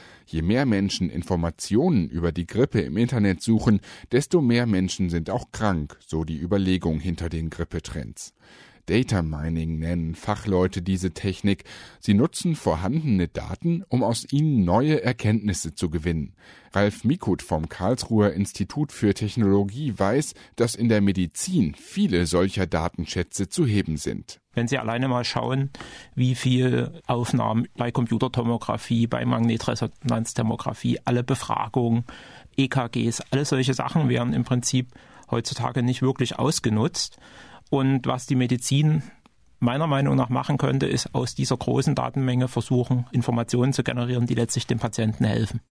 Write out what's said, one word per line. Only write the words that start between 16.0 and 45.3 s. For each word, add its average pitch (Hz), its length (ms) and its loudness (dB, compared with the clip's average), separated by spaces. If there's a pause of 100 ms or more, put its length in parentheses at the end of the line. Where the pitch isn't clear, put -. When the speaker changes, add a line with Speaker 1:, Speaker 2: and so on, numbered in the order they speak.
Speaker 1:
Ralf 104 300 0
Mickut 107 400 0
vom 80 260 -4
Karlsruher 104 640 0
Institut 101 580 -4
für 101 220 2
Technologie 104 840 0
weiß, 123 380 0 (220)
dass 117 180 0
in 117 160 0
der 107 120 4
Medizin 98 720 0
viele 113 500 0
solcher 90 400 2
Datenschätze 87 840 -4
zu 165 200 0
heben 98 300 2
sind. - 420 -8 (140)
Speaker 2:
Wenn 117 140 0
Sie 135 120 -2
alleine 120 280 -2
mal 123 160 0
schauen, 127 460 -2 (460)
wie 127 180 2
viel 123 720 2
Aufnahmen 117 640 0 (100)
bei 120 140 -2
Computertomographie, 117 1160 0
bei 120 180 -2
Magnetresonanztomographie, 117 1800 -2
alle 120 180 2
Befragungen, 117 840 0 (520)
E 135 120 2
K 127 180 0
Gs, 117 420 -2
alle 139 160 0
solche 131 300 2
Sachen 127 340 0
werden 120 240 0
im 123 120 0
Prinzip 127 420 0 (420)
heutzutage 120 540 -2
nicht 127 180 0
wirklich 131 380 0
ausgenutzt. 117 800 0 (520)
Und 135 360 2
was 127 180 -2
die 143 100 0
Medizin 135 680 2 (560)
meiner 131 260 2
Meinung 139 300 2
nach 127 140 2
machen 131 280 0
könnte, 135 300 2
ist - 260 -4
aus 123 220 -2
dieser 131 200 0
großen 135 380 0
Datenmenge 127 540 0
versuchen, 123 640 0
Informationen 123 640 2
zu 120 100 0
generieren, 123 420 -2
die 120 80 0
letztlich 120 320 0
dem 117 140 0
Patienten 110 440 0
helfen. 110 480 0